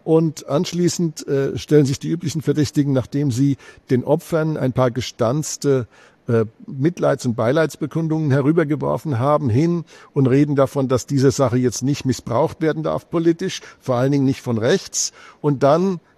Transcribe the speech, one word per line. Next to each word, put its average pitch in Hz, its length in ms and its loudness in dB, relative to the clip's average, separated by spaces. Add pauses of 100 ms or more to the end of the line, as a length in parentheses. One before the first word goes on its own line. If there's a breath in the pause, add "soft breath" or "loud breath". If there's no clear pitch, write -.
und 160 460 0
anschließend, 170 800 -2
äh, 139 280 -2
stellen 147 300 4
sich 135 140 -2
die 143 80 -8
üblichen 160 340 -4
Verdächtigen, 143 500 0
nachdem 139 380 -2
sie 131 280 0 (320 loud breath)
den 123 120 2
Opfern 156 540 -2
ein 131 160 -2
paar 127 180 2
gestanzte, 131 960 -2 (400 soft breath)
äh, 113 200 2 (200)
Mitleids- 143 600 -2
und 117 100 -2
Beileidsbekundungen 156 960 -2
herübergeworfen 143 880 0
haben, 147 280 2
hin 160 360 0 (300 loud breath)
und 139 120 2
reden 143 300 2
davon, 135 320 0
dass 127 180 0
diese 139 240 2
Sache 123 280 2
jetzt 123 260 0
nicht 143 200 -2
missbraucht 127 560 -2
werden 156 220 -2
darf 156 260 -6
politisch, 170 520 -2 (180 loud breath)
vor 131 160 -4
allen 131 160 0
Dingen 143 140 2
nicht 131 180 0
von 120 160 -2
rechts. - 540 -2 (280 loud breath)
Und 147 220 0
dann 170 380 2 (180 soft breath)